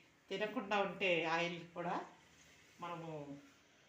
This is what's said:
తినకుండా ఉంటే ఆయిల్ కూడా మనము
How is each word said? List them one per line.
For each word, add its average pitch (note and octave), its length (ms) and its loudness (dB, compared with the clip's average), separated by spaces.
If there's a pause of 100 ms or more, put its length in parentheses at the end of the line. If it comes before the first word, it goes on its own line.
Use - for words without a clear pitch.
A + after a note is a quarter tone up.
(300)
తినకుండా G3+ 520 2
ఉంటే F3+ 420 4
ఆయిల్ E3+ 440 2
కూడా F3+ 380 -2 (760)
మనము D#3+ 600 -8 (480)